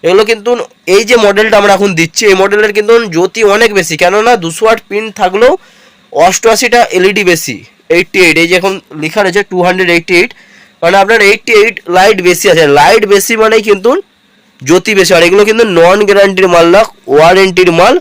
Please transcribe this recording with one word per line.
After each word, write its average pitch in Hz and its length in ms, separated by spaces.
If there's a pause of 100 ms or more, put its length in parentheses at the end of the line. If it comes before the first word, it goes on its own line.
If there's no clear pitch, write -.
এগুলো 185 260
কিন্তু, 226 220 (440)
এই 214 140
যে 247 60 (100)
মডেলটা 214 360
আমরা 202 160
এখন 202 120 (100)
দিচ্ছি, 165 320
এই 190 100
মডেলের 208 360
কিন্তু 214 160 (220)
জ্যোতি 185 260 (140)
অনেক 226 140 (100)
বেশি, 165 220
কেননা 208 300 (140)
দুশো 165 200
ওয়াট 220 140 (100)
পিন 208 140 (160)
থাকলেও 208 340 (600)
অষ্টআশিটা 226 680 (180)
এলইডি 196 340
বেশি, 165 240 (400)
এইটটি 185 300
এইট। 160 160
এই 170 80
যে 180 100
এখন 190 140 (300)
লেখা 156 180
রয়েছে 196 200 (100)
টু 185 140
হান্ড্রেড 185 300
এইটটি 170 260
এইট, 240 100 (500)
মানে 175 220
আপনার 220 160 (100)
এইটটি 220 220 (100)
এইট 226 140 (220)
লাইট 202 200 (100)
বেশি 175 260
আছে। 165 100 (160)
লাইট 202 240 (100)
বেশি 202 280
মানেই 220 280
কিন্তু 202 220 (720)
জ্যোতি 175 380
বেশি। 185 180
আর 165 100
এগুলো 196 220
কিন্তু 220 140 (140)
নন 175 300
গ্যারান্টির 196 460
মাল 170 120 (100)
না, 208 60 (320)
ওয়ারেন্টির 180 640
মাল 214 220